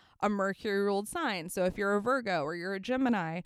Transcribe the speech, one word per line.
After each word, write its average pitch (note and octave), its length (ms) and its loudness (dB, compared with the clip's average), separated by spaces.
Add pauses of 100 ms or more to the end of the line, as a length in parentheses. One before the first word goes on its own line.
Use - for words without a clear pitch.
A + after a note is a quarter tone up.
(200)
a G#3 80 2
Mercury G3 520 0
ruled G3+ 280 2
sign, G#3 400 -2
so F#3 160 0
if F#3 120 0
you're G3+ 200 2
a G#3 40 2
Virgo A3 420 0
or D3+ 120 -2
you're F3 200 -4
a G3 60 -4
Gemini, G3+ 640 0